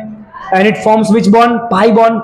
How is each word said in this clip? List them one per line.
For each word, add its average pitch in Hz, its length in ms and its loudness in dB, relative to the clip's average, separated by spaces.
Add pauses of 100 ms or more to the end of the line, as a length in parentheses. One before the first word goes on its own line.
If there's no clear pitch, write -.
(540)
And 196 140 2
it 214 140 -2
forms 220 280 0
which 202 220 2
bond? 233 360 2
Pi 208 240 0
bond, 226 320 2